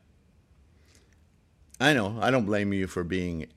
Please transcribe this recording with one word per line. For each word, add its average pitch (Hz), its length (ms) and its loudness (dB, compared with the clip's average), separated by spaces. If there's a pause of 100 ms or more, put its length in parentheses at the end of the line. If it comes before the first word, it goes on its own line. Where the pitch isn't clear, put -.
(1800)
I 143 140 4
know, 110 280 0
I 107 80 2
don't 127 160 2
blame 101 280 0
you 95 140 0
for 90 160 -6
being 85 540 -4